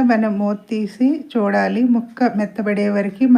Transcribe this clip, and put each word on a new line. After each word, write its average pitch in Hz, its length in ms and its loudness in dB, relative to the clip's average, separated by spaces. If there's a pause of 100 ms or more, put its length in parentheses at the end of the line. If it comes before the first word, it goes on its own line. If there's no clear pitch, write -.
(120)
మనం 220 260 0
మూత 208 200 -2 (140)
తీసి 214 380 0 (240)
చూడాలి, 202 500 0 (140)
ముక్క 233 400 -2
మెత్తబడే 208 580 -2
వరకు 202 300 -2 (120)